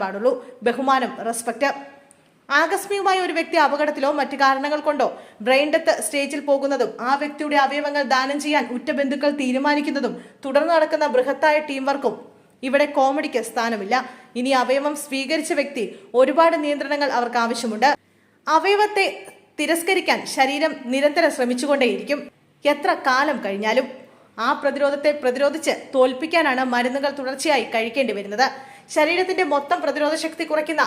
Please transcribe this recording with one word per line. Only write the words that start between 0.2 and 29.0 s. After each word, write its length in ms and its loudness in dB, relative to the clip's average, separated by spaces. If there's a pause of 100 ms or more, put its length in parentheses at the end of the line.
ബഹുമാനം, 460 2 (140)
റെസ്പെക്ട്. 440 -2 (920)
ആകസ്മികമായി 640 0
ഒരു 120 -4
വ്യക്തി 180 -2 (100)
അപകടത്തിലോ 440 0 (100)
മറ്റു 220 -4
കാരണങ്ങൾ 460 2
കൊണ്ടോ 180 2 (400)
ബ്രെയിൻ 280 4
ഡെത്ത് 280 2
സ്റ്റേജിൽ 460 -4
പോകുന്നതും 420 0 (180)
ആ 140 2
വ്യക്തിയുടെ 340 -4
അവയവങ്ങൾ 460 2
ദാനം 420 0
ചെയ്യാൻ 320 0
ഉറ്റ 220 -4
ബന്ധുക്കൾ 320 0
തീരുമാനിക്കുന്നതും 840 0 (300)
തുടർന്ന് 300 2
നടക്കുന്ന 320 2
ബൃഹത്തായ 520 2 (120)
ടീം 140 -6
വർക്കും 300 -2 (480)
ഇവിടെ 240 2
കോമഡിക്ക് 640 0
സ്ഥാനമില്ല. 460 -2 (400)
ഇനി 160 0 (100)
അവയവം 340 0
സ്വീകരിച്ച 560 -4
വ്യക്തി 320 -2 (300)
ഒരുപാട് 500 6
നിയന്ത്രണങ്ങൾ 540 -2
അവർക്ക് 280 0
ആവശ്യമുണ്ട്. 440 0 (560)
അവയവത്തെ 600 4 (540)
തിരസ്കരിക്കാൻ 640 0 (100)
ശരീരം 380 2 (200)
നിരന്തരം 420 2
ശ്രമിച്ചുകൊണ്ടേയിരിക്കും. 840 0 (420)
എത്ര 280 2 (140)
കാലം 380 2
കഴിഞ്ഞാലും 420 0 (520)
ആ 220 0
പ്രതിരോധത്തെ 500 0 (120)
പ്രതിരോധിച്ച് 500 0 (220)
തോൽപ്പിക്കാനാണ് 680 2 (100)
മരുന്നുകൾ 460 0
തുടർച്ചയായി 460 0 (100)
കഴിക്കേണ്ടി 440 0
വരുന്നത്. 280 0 (480)
ശരീരത്തിന്റെ 580 2